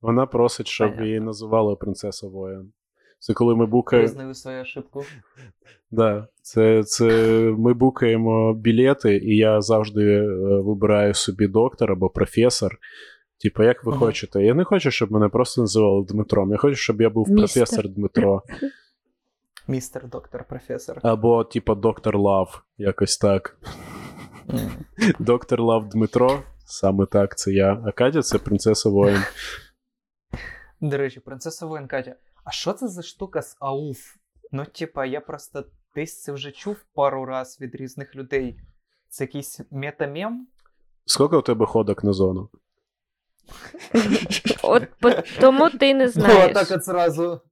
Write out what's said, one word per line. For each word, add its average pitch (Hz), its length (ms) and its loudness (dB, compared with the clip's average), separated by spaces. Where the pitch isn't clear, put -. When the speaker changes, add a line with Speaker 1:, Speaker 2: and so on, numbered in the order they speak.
Speaker 1:
Вона 117 240 0
просить, 120 420 0
щоб - 200 -2
Speaker 2:
Понятно. 110 180 -4
Speaker 1:
її 110 140 -2
називали 107 560 -2
принцеса 101 520 -10
воїн. 95 460 -14
Це - 140 -4
коли 120 220 2
ми 117 100 4
букаємо 117 420 2
Speaker 2:
Визнаю 131 260 -10
свою 131 280 -14
ошибку. 135 420 -14
Speaker 1:
Да, 107 360 0
це, 110 420 2
це... 117 220 -2
Ми 117 160 2
букаємо 113 800 2
білети, 113 640 2
і 104 200 2
я 107 240 4
завжди, 107 420 0
е, 104 80 0
вибираю 104 520 2
собі 101 340 -2
доктор 110 440 0
або 92 180 0
професор. - 680 0
Типу, 107 200 0
як 120 200 2
ви - 80 -2
Speaker 2:
Ага. 139 80 -2
Speaker 1:
хочете? 104 440 0
Я 110 100 6
не 165 100 2
хочу, 180 280 0
щоб 104 200 -2
мене 107 180 2
просто 123 320 -2
називали 101 480 2
Дмитром. 101 420 0
Я 104 60 0
хочу, 143 180 2
щоб - 260 -2
я 113 80 4
був 110 200 -2
Speaker 3:
Містер. 202 360 4
Speaker 1:
професор 220 240 -4
Дмитро. 101 520 0
Speaker 2:
Містер 127 420 -8
доктор - 380 -14
професор. - 560 -12
Speaker 1:
Або, 113 400 4
типу, 110 320 -2
доктор 104 420 -2
Лав, 98 460 0
якось 101 400 -2
так. 98 400 0
Speaker 2:
Мгм. - 240 -6
Speaker 1:
<laughs> 208 220 0
Доктор 120 420 0
Лав 113 280 2
Дмитро, 123 500 2
саме 98 400 0
так, 101 320 0
це - 160 -4
я. 98 320 2
А 104 60 -4
Катя — 139 300 0
це - 160 -2
принцеса 104 520 0
воїн. 101 300 4
Speaker 2:
До 143 160 -4
речі, 135 220 -4
принцеса 135 460 -14
воїн, 156 220 -12
Катя. 127 280 -8
А - 60 -14
що - 220 -6
це 240 140 -8
за 180 140 -12
штука 165 400 -10
з - 180 -18
ауф? 139 400 -8
Ну, 135 140 -8
типа, 156 400 -10
я 131 160 -8
просто 143 420 -14
десь 156 260 -12
це - 100 -14
вже 143 200 -12
чув 202 240 -12
пару 135 320 -2
раз 131 360 -10
від 127 140 -16
різних 135 400 -16
людей. 131 440 -6
Це - 140 -10
якийсь - 380 -14
метамем? 156 760 -10
Speaker 1:
Скільки 147 300 0
у 143 60 4
тебе 110 240 0
ходок 104 380 -2
на 101 100 2
зону? 95 360 -2
Speaker 3:
От 233 200 4
по-, 240 100 4
тому 269 300 6
ти 269 240 2
не 269 120 2
Speaker 2:
Ну, 247 60 2
Speaker 3:
знаєш. 190 400 8
Speaker 2:
отак 190 200 2
от 185 140 -4
зразу. 175 560 -2